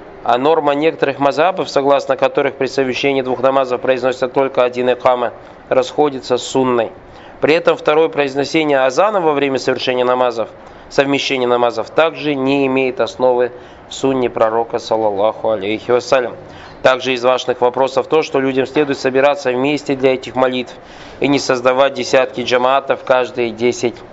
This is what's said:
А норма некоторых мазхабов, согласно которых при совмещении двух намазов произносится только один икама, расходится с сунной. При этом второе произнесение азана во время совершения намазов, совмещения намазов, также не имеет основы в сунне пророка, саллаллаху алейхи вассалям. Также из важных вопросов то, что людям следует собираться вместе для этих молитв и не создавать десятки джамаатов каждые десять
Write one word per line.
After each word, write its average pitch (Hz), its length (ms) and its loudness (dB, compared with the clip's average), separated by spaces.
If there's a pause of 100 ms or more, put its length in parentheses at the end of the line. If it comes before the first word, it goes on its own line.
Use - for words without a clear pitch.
(240)
А 120 140 0
норма 147 380 2
некоторых 143 420 0
мазхабов, 143 520 0
согласно 135 480 2
которых 135 380 0
при 131 120 -2
совмещении 135 560 0
двух 123 160 -4
намазов 131 420 0
произносится 127 460 0
только 131 360 0
один 123 280 0
икама, 123 420 0 (360)
расходится 127 680 0
с 117 60 -4
сунной. 123 480 0 (500)
При 143 140 4
этом 170 220 2
второе 156 320 2
произнесение 143 720 0
азана 180 400 2
во 156 120 2
время 139 240 0
совершения 127 460 -2
намазов, 123 460 0 (400)
совмещения 139 580 0
намазов, 120 420 0
также 147 460 0
не 135 320 0
имеет 131 320 -2
основы 123 540 0 (340)
в - 60 -18
сунне 131 360 0
пророка, 113 480 0
саллаллаху 110 760 -2
алейхи 104 380 -4
вассалям. 123 460 2 (460)
Также 131 320 2
из 120 100 -4
важных 127 380 0
вопросов 123 460 0
то, 156 140 2
что 143 180 -2
людям 131 260 0
следует 139 320 -2
собираться 135 540 0
вместе 139 440 -2
для 127 200 2
этих 120 200 -10
молитв 127 380 -2 (460)
и 131 80 0
не 139 120 2
создавать 131 540 2
десятки 127 480 0
джамаатов 127 640 0
каждые 123 480 0
десять 117 440 -2 (180)